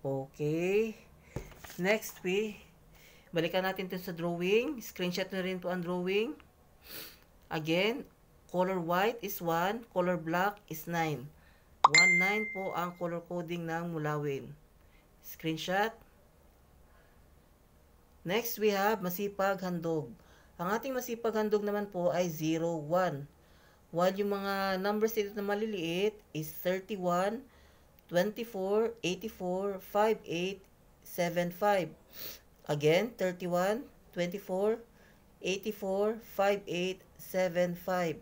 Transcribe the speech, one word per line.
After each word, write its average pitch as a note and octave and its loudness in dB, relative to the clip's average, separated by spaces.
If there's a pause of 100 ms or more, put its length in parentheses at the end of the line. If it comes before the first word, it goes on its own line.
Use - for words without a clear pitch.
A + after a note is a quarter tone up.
Okay. D#3+ 0 (800)
Next, G3+ -2
we, G3 0 (800)
balikan F3+ 2
natin F#3 -4
to F#3 -4
sa F3+ -8
drawing. F#3 0
Screenshot F3+ -4
na F#3 -2
rin F#3 -4
po F3+ -6
ang F3+ -2
drawing. F#3+ 0 (1160)
Again, E3+ 0 (400)
color F#3 0
white F#3 2
is F#3+ -8
one, F3 0
color F3+ 2
black F3 0
is - -10
nine. D#3 -2 (600)
One, - 10 (100)
nine G#3 2 (120)
po F#3+ -4
ang F3 -2
color E3+ -4
coding E3+ -4
ng E3+ -4
Mulawin. D3 -2 (720)
Screenshot. F3+ -2 (2250)
Next, G#3 -2
we G#3+ 4
have G3+ 2
Masipag G3 -2
Handog. E3 -2 (480)
Ang F3 -2
ating A#3 -2
Masipag A3+ -4
Handog G#3+ 2
naman G3+ 0
po F3 0
ay F3+ 2
zero, D#3+ 0
one. D3+ 0 (640)
While F3+ 4
yung G3+ 0
mga G3 0
numbers G#3+ 2
dito G3+ -2
na G#3 -4
maliliit G3+ 0 (160)
is D3+ -6
thirty-one, F#3 0 (720)
twenty-four, G#3 0
eighty-four, F#3 -2
five G#3 2
eight, F3+ -2 (480)
seven F3 -2
five. G3+ 4 (800)
Again, D#3 4
thirty-one, F3+ 0 (240)
twenty-four, F#3+ 0 (560)
eighty-four, G#3 -2
five G3+ 0
eight, F3+ -2 (160)
seven F3+ 0
five. F3 -2